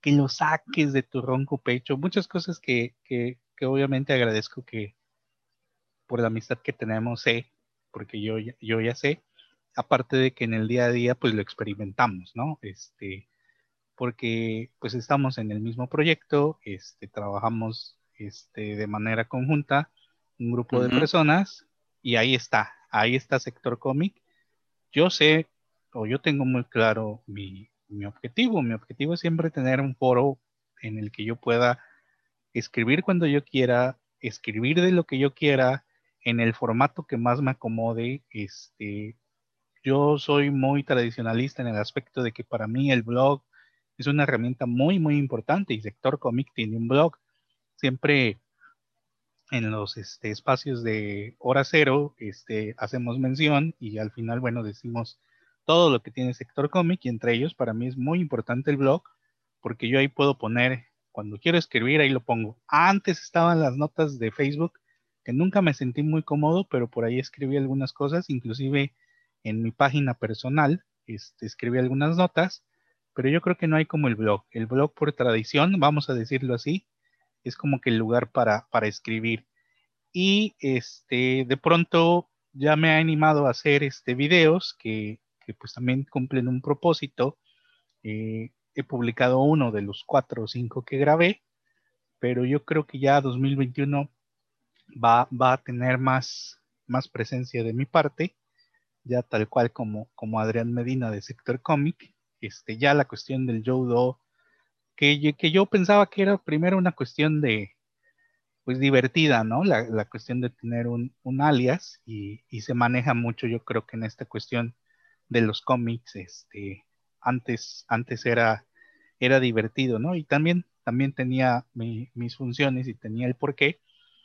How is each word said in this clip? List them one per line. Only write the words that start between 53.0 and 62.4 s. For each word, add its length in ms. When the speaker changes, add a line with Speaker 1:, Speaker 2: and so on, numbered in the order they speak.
Speaker 1:
mención 600
y 180
al 140
final, 280
bueno, 240
decimos 560
todo 240
lo 140
que 80
tiene 220
Sector 360
Cómic, 340
y 60
entre 240
ellos 220
para 180
mí 140
es 100
muy 220
importante 520
el 60
blog, 260
porque 280
yo 100
ahí 80
puedo 300
poner, 480
cuando 280
quiero 180
escribir, 440
ahí 80
lo 140
pongo. 440